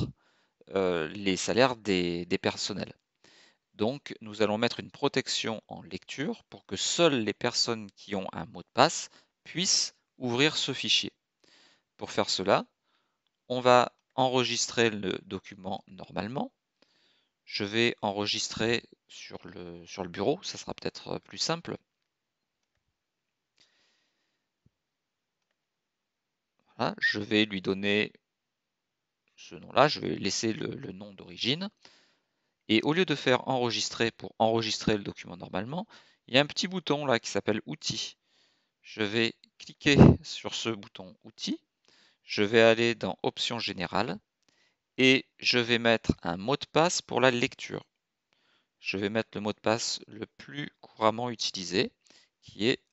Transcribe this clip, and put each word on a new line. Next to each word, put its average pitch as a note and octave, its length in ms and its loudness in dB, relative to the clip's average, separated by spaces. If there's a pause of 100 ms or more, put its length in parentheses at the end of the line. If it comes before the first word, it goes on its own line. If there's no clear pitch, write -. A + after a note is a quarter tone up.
(680)
euh, F2+ 400 0
les F#2+ 280 0
salaires A#2+ 380 2
des, F2+ 500 0
des F2+ 120 0
personnels. - 560 -4 (800)
Donc, B2+ 480 -4
nous G#2+ 200 -4
allons G#2 160 2
mettre A#2 220 -2
une G2 120 -12
protection - 760 -2
en G#2 160 -16
lecture - 600 -8
pour - 200 -20
que G2+ 100 -10
seules C#3 460 2
les G#2 120 0
personnes A2+ 580 -2
qui - 240 -10
ont F#2+ 180 -4
un F#2 140 -8
mot F#2 140 -16
de - 120 -18
passe - 360 4 (340)
puissent - 520 -2 (220)
ouvrir C3 400 2
ce - 160 -2
fichier. - 400 0 (840)
Pour G#2+ 140 -10
faire - 180 0
cela, G#2+ 360 2 (840)
on B2 140 -4
va B2 320 6 (220)
enregistrer B2 760 2
le G2+ 240 -4 (100)
document F#2+ 640 -10
normalement. G2 640 -8 (920)
Je - 180 -6
vais A2+ 380 0
enregistrer G#2+ 840 -2 (240)
sur - 400 -16
le, E2+ 400 -14
sur G2 160 -8
le F#2 60 -8
bureau, G2+ 340 -2
ça - 140 -10
sera - 160 -10
peut-être, - 340 -10
euh, - 120 -8
plus - 180 -18
simple. - 400 -6 (4000)
Voilà, C3 240 -2
je - 200 0
vais G#2+ 260 4
lui G2+ 160 -4
donner G2+ 520 0 (1200)
ce - 200 -20
nom-là, F#2+ 320 2
je C#3+ 120 -2
vais F#2 160 -2
laisser G#2 380 -2
le, G#2+ 140 -6
le - 240 -10
nom G2+ 220 -16
d'origine. A2 560 -6 (960)
Et G#2+ 160 6
au D3 100 0
lieu F3+ 120 0
de D#3 100 0
faire B2+ 320 2
enregistrer A#2 640 -2
pour - 260 -14
enregistrer A2+ 580 2
le G2+ 80 -4
document F2+ 340 -12
normalement, A#2 500 -8 (400)
il A#2 80 0
y - 20 6
a C#3 40 6
un D3 40 4
petit - 220 -6
bouton D3+ 380 -4
là A#2+ 140 2
qui - 120 -12
s'appelle G#2+ 340 -2
Outils. - 500 -8 (640)
Je - 200 -8
vais A2 320 0 (240)
cliquer - 400 2 (260)
sur - 300 -10
ce - 160 -4
bouton G2+ 540 -10
Outils. G3 360 -8 (640)
Je - 200 0
vais A2+ 180 6
aller A2+ 320 6
dans G2+ 300 -6
Options - 340 -2
générales G2+ 640 -4 (800)
et C3 260 6 (140)
je - 180 0
vais A#2 220 2
mettre A#2 320 4 (100)
un F2 160 -4
mot A#2 200 -2
de - 100 -8
passe E3+ 340 2
pour A#2 200 -2
la B2+ 100 8
lecture. G2+ 520 -4 (960)
Je - 180 -6
vais G2+ 120 -2
mettre A2+ 240 -2
le G#2 80 -6
mot G#2 100 -2
de - 80 -6
passe - 460 0
le G#2+ 220 -14 (100)
plus C#3+ 320 -12 (100)
couramment A2+ 520 0
utilisé, G2 600 -2 (500)
qui - 260 -4
est - 260 0